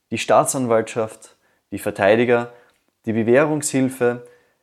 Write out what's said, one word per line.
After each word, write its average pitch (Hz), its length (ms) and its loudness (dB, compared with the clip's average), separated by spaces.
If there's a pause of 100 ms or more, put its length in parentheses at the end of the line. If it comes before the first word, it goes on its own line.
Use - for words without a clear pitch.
(120)
die 113 80 -6
Staatsanwaltschaft, 117 1160 -2 (360)
die 101 80 -10
Verteidiger, 117 720 2 (520)
die 113 80 -4
Bewährungshilfe, 131 1120 0 (360)